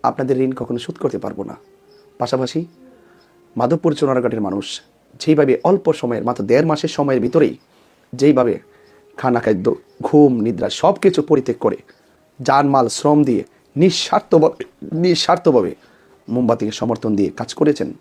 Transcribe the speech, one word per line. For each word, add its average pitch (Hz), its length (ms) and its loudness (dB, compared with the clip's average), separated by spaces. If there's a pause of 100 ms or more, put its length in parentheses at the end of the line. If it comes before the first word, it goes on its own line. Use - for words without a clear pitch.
আপনাদের 127 380 -2
ঋণ 131 100 0
কখনো 120 280 -6
শোধ 170 180 -12
করতে 180 200 -4
পারবো 104 260 -8
না। - 140 -14 (600)
পাশাপাশি 131 480 -4 (920)
মাধবপুর 151 360 0
চুনারঘাটের 123 480 -2
মানুষ 98 400 -6 (380)
যেইভাবে 147 440 2
অল্প 185 300 2
সময়ের, 120 300 -4
মাত্র 117 200 -4
দেড় 123 220 2
মাসের 156 240 -2
সময়ের 135 320 0
ভিতরেই 123 360 0 (560)
যেইভাবে 127 460 2 (580)
খানা 120 220 0
খাদ্য, 110 360 0 (280)
ঘুম, 139 380 4
নিদ্রা 110 280 -2
সব 190 240 0
কিছু 180 280 0
পরিত্যাগ 139 360 0
করে 104 200 -2 (680)
জানমাল, 135 440 2
শ্রম 147 360 2
দিয়ে 123 200 0 (340)
নিঃস্বার্থভাবে, - 840 2 (300)
নিঃস্বার্থভাবে 165 840 0 (540)
মোমবাতিকে 113 420 -2
সমর্থন 113 440 -4
দিয়ে 95 140 0
কাজ - 240 -10
করেছেন - 480 -2